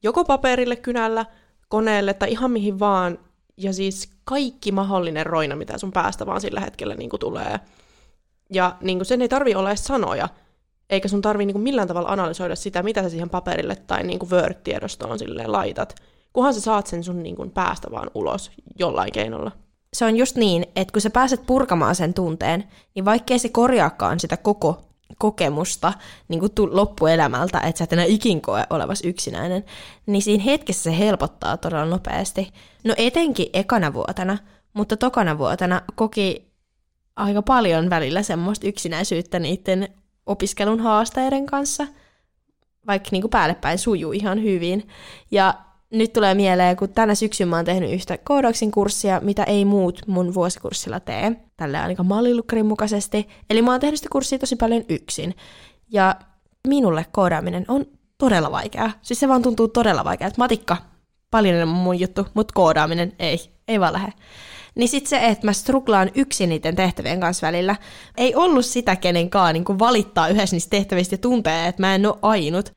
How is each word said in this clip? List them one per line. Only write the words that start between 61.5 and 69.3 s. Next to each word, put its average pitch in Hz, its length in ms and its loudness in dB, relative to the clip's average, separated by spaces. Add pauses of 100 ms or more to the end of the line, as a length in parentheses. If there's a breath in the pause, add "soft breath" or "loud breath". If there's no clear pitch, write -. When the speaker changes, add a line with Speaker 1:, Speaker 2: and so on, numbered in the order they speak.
Speaker 2:
enemmän 165 220 2
mun 180 240 0
juttu, 185 340 -2
mut 214 180 0
koodaaminen 165 640 2
ei, 170 220 -2 (280)
ei 220 120 2
vaan 170 120 2
lähde. 196 200 -6 (640 loud breath)
Niin 240 140 2
sit 277 180 -2
se, 262 200 2
että 214 200 2
mä 208 60 2
struglaan 214 640 2
yksin 269 340 0
niiden 160 280 -2
tehtävien 180 440 0
kanssa 175 260 -2
välillä, 180 300 0 (400 loud breath)
ei 240 180 2
ollut 294 320 4
sitä 240 300 0
kenenkaan 175 580 2